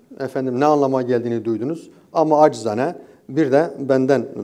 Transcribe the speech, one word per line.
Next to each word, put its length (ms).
efendim, 400
ne 60
anlama 360
geldiğini 440
duydunuz 440
ama 280
acizane 540
bir 220
de 280
benden 480